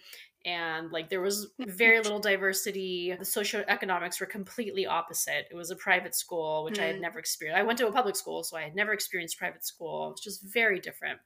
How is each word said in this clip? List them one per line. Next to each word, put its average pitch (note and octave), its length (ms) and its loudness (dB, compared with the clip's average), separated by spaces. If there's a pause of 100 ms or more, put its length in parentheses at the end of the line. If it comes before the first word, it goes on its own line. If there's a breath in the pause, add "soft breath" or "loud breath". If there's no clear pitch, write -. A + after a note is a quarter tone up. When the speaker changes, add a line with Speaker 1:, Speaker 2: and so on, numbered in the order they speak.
(460 loud breath)
Speaker 1:
And, E3 460 -2
like, D#3+ 180 -4
there F#3+ 120 0
was G3+ 380 0
Speaker 2:
<laughs> - 0 -
Speaker 1:
very A3+ 420 6
little G#3 180 0
diversity. F#3+ 960 2
The F#3 120 -6
socioeconomics G3 960 0
were F#3+ 80 -4
completely G3 600 -4
opposite. D#3+ 640 0
It E3+ 40 -14
was E3+ 160 -8
a F#3 40 -6
private F#3 400 2
school, D#3 480 0
which D#3 160 -2
I E3 60 2
had G3 120 0
Speaker 2:
Mm. F#3 40 -6
Speaker 1:
never E3 180 -4
experienced. D#3+ 400 0
I G3+ 40 6
went A#3 160 2
to A#3+ 80 4
a G3+ 40 2
public G#3 240 4
school, E3 280 -4
so E3 140 -6
I D#3 60 -4
had D3+ 120 -8
never G#3 180 2
experienced F3+ 440 -4
private F3 280 -6
school. D#3 460 -6
It's - 120 -12
just G3 200 -12
very G3+ 360 2
different. - 460 -8